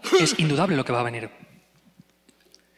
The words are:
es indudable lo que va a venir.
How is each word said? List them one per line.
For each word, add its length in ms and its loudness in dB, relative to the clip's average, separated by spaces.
es 160 0
indudable 380 0
lo 100 0
que 80 -4
va 60 0
a 40 0
venir. 260 -8